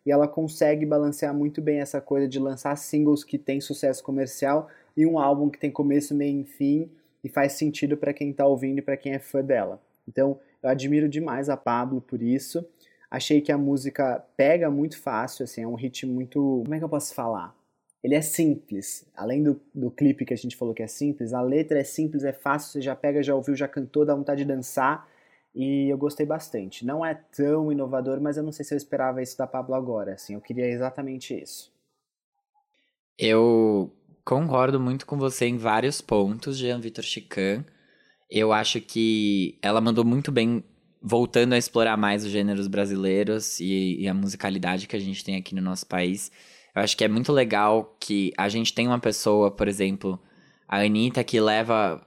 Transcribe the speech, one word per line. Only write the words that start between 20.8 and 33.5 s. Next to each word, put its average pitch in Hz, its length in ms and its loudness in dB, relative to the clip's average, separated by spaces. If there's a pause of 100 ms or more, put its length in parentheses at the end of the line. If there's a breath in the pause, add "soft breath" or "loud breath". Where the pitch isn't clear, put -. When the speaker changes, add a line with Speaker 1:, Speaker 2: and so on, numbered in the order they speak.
Speaker 1:
é 110 40 -8
simples, 135 480 -4
a 123 80 -2
letra 147 360 2
é 135 60 0
simples, 156 400 -4
é 135 80 -2
fácil, 147 400 -2
você 143 80 -6
já 131 160 -4
pega, 147 260 0
já 139 120 0
ouviu, 135 200 -2
já 139 140 -2
cantou, 147 380 0
dá 147 80 2
vontade 139 300 -2
de 143 40 -2
dançar. 135 580 -2 (480 soft breath)
E 139 380 0
eu 135 60 -2
gostei 147 260 -2
bastante. 120 600 -6
Não 151 180 -4
é 160 100 -4 (220)
tão 151 340 2
inovador, 135 480 -2
mas 147 200 -2
eu 151 40 -2
não 156 80 -4
sei 151 140 -10
se - 80 -10
eu 147 60 0
esperava 131 420 -2
isso 127 160 -8
da 131 100 -4
Pablo 131 280 -6
agora, 113 400 -4
assim, - 180 -14
eu 104 80 -10
queria 123 260 -4
exatamente 127 720 -6
isso. - 320 -16 (1500)
Speaker 2:
Eu 110 760 6 (320)